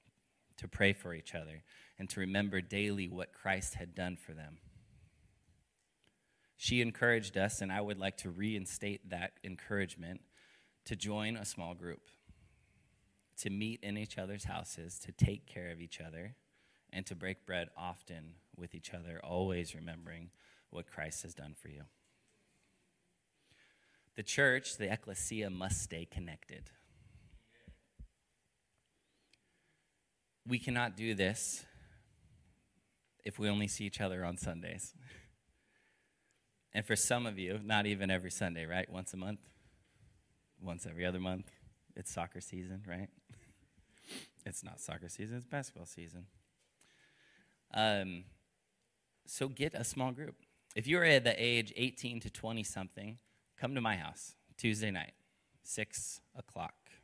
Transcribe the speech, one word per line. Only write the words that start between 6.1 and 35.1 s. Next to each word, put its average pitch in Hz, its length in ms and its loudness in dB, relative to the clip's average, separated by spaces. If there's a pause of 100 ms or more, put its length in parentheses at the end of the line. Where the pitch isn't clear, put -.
She 123 240 4
encouraged 117 560 4
us, 98 240 4
and 95 100 0
I 101 80 2
would 104 180 -2
like 98 200 0
to 95 120 -4
reinstate 98 800 -2
that 87 220 -4 (140)
encouragement, 92 760 -2 (640)
to 107 120 -4
join 107 400 0
a 104 80 -6
small 85 280 -4
group, 87 360 -10 (1300)
to - 120 -2
meet 107 320 -2
in 101 160 -2
each 107 200 -6
other's 98 260 -6
houses, 87 560 -6
to - 140 -10
take - 340 4
care 87 240 -8
of 82 80 -10
each 85 220 -10
other, 82 340 -10 (560)
and 95 140 -6
to 90 100 -8
break 92 300 -6
bread 87 320 -2
often 85 560 -10 (240)
with 87 180 -10
each - 180 -12
other, 85 300 -8
always 90 500 2
remembering 82 580 -10 (380)
what 85 160 -10
Christ - 380 -8
has 85 100 -10
done 73 240 -12
for 73 120 -16
you. 73 140 -12 (2250)
The 107 80 -4
church, 131 520 6
the 101 160 0
ecclesia, 107 580 -2
must 95 320 0
stay 85 240 -6
connected. - 680 -10 (3750)
We 123 140 4
cannot 120 380 2
do 113 160 2
this - 500 2 (1600)
if 104 160 -6
we 107 80 2
only 101 220 4
see - 160 -4
each 98 160 -4
other 92 240 0
on 87 100 0
Sundays. 85 580 -6 (1800)